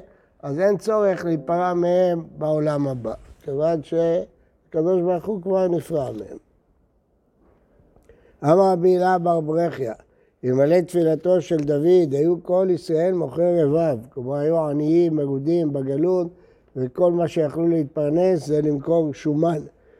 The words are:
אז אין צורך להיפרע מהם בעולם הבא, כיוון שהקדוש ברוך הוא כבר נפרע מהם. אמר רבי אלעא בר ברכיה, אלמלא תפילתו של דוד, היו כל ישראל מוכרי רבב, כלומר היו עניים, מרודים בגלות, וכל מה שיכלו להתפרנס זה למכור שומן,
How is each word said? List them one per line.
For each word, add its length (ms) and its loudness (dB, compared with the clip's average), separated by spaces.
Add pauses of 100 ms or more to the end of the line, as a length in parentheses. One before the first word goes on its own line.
(420)
אז 180 -6
אין 160 2
צורך 480 0
להיפרע 500 -2
מהם 500 0 (140)
בעולם 500 -2
הבא, 260 -8 (280)
כיוון 400 -2
שהקדוש 1200 -2
ברוך 220 -2
הוא 180 -6
כבר 260 0
נפרע 440 -4
מהם. 260 -14 (2000)
אמר 280 4
רבי 240 4
אלעא 220 2
בר 220 0
ברכיה, 540 -4 (500)
אלמלא 360 2
תפילתו 600 2
של 160 -2
דוד, 560 2
היו 300 0
כל 280 0
ישראל 440 0
מוכרי 480 0
רבב, 360 2 (100)
כלומר 260 -8
היו 240 0
עניים, 580 2
מרודים 560 -2
בגלות, 540 0 (500)
וכל 360 0
מה 160 0
שיכלו 400 0
להתפרנס 760 0
זה 160 2
למכור 520 0
שומן, 460 0 (400)